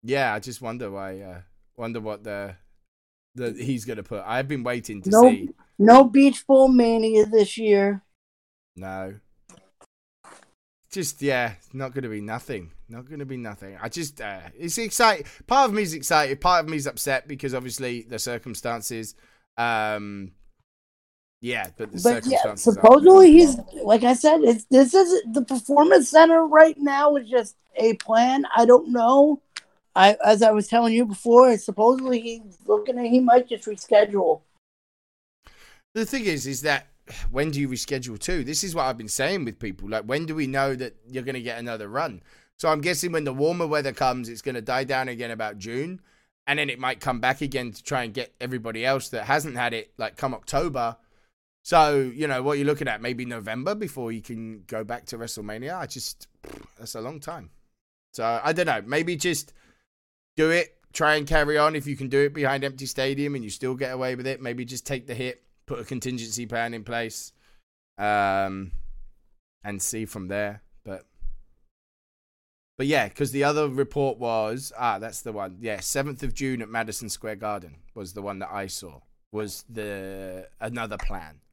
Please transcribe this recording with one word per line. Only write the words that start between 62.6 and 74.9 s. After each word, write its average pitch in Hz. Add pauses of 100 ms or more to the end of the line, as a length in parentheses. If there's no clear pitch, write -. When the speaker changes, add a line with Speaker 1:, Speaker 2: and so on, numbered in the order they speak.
Speaker 1:
empty 135
stadium 139
and 127
you 107
still 127
get 127
away 127
with 123
it. 131
Maybe 123
just 123
take 131
the 127
hit, 127 (240)
put 120
a 120
contingency 120
plan 117
in 110
place, 117 (640)
um, 98 (920)
and 101
see 110
from 95
there. 104 (220)
But, 95 (1700)
but 135
yeah, 131
'cause -
the 139
other 147
report 135
was, 113
ah, 113